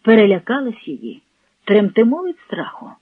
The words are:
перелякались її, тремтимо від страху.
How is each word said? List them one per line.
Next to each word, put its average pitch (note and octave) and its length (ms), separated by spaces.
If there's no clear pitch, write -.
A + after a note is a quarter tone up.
перелякались A3 840
її, B2 340
тремтимо A3 580
від F4 140
страху. - 440